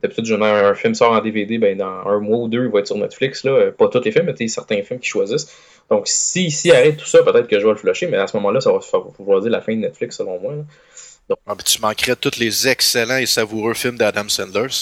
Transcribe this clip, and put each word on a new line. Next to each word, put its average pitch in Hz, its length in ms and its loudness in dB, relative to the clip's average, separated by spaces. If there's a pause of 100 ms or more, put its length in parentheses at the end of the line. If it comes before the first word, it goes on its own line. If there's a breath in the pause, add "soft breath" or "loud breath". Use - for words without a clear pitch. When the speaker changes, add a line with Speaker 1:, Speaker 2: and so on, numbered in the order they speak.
Speaker 1:
d'habitude, 113 240 -4
j'en 110 160 -2
ai 107 60 2
un, 104 220 4
un 101 60 4
film 113 200 -2
sort 117 180 4
en 107 80 4
D 107 120 -4
V 107 120 -2
D, 113 140 -4
ben, 98 180 2
dans 95 300 -6
un 104 140 2
mois 107 180 0
ou 117 100 -4
deux, 117 160 -2
il 120 60 -2
va 104 80 2
être 101 80 0
sur - 100 -4
Netflix, 104 480 -4
là. 135 60 0
Euh, 104 220 4
pas 110 160 2
tous - 120 0
les 110 120 -2
films, 165 140 2
mais 147 80 -4
tu 113 140 -6
sais, - 60 -6
certains - 280 -4
films - 180 -10
qu'ils - 100 -6
choisissent. 107 420 -2 (380 soft breath)
Donc, 104 160 2
si, - 440 -2
si 165 220 2
arrête 151 240 6
tout - 100 -14
ça, 165 160 8
peut-être 120 260 4
que 101 120 2
je 104 60 2
vais 107 60 6
le 104 60 0
flusher, 92 280 -2
mais 135 100 -2
à 98 100 2
ce - 120 -6
moment-là, 101 220 2
ça 117 120 2
va, 95 80 2
ça - 160 -4
va 95 80 0 (140)
vouloir 98 240 2
dire 117 80 -2
la 92 100 0
fin 110 140 -6
de 110 60 -2
Netflix, - 360 -8
selon 95 220 -6
moi, 107 160 -8
là. 151 80 -10 (680 loud breath)
Donc 98 180 -2
Speaker 2:
Ah, 104 100 -8
mais 95 60 -18
tu - 180 -2
manquerais 113 360 -2
tous - 240 -4
les 110 260 -2
excellents 123 500 0
et 127 100 -2
savoureux 110 480 -2
films 123 220 -4
d'Adam 104 320 0
Sandler. 101 380 -4 (160)